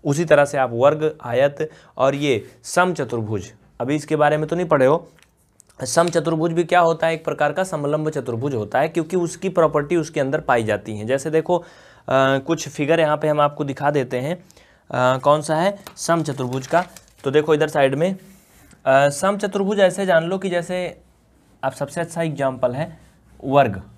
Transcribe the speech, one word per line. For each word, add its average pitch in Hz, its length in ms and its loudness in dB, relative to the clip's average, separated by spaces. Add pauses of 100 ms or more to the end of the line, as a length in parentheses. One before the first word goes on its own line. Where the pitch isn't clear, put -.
उसी 143 200 0
तरह 147 200 6
से 143 140 -4
आप 131 140 0
वर्ग, 151 520 2
आयत 143 460 0 (260)
और 139 180 2
ये 143 360 0 (120)
समचतुर्भुज, 120 880 -2 (280)
अभी 127 140 -2
इसके 156 220 -4
बारे 147 200 4
में 156 120 -4
तो 170 80 -4
नहीं 175 100 -2
पढ़े 143 200 4
हो, 165 220 2 (760)
समचतुर्भुज 165 680 0
भी 170 120 0
क्या 175 160 2
होता 165 260 2
है? 165 80 0
एक 160 100 -10
प्रकार 147 280 -2
का 190 120 -2
समलंब 151 460 -2
चतुर्भुज 127 440 -4
होता 107 260 -2
है, 156 80 0
क्योंकि 165 280 -4
उसकी 175 320 -4
प्रॉपर्टी 151 480 0
उसके 156 240 -4
अंदर 139 200 -2
पाई 120 240 0
जाती 107 340 -4
है। 107 80 -8
जैसे 135 240 -2
देखो, 160 280 0
अ, 170 60 -6 (720)
कुछ 147 300 -4
फिगर 156 320 0
यहाँ 151 160 2
पे 151 120 -2
हम 147 120 0
आपको 147 240 0
दिखा 139 260 -2
देते 127 300 -2
हैं। 160 240 -6 (460)
अ, 127 280 2
कौन 147 240 2
सा 156 140 -2
है? 196 220 0 (180)
समचतुर्भुज 135 720 -2
का। 175 200 0 (380)
तो 139 60 0
देखो 151 240 4
इधर 147 140 2
साइड 139 260 2
में, 180 220 0 (680)
अ, 139 220 6
समचतुर्भुज 202 720 -2
ऐसे 190 260 2
जान 165 180 4
लो 185 140 -2
कि 190 120 -4
जैसे 175 500 -6 (640)
आप 131 80 -2
सबसे - 280 -6
अच्छा 170 220 -6
एग्जांपल 135 500 -2
है - 260 -8 (460)
वर्ग 131 380 2 (160)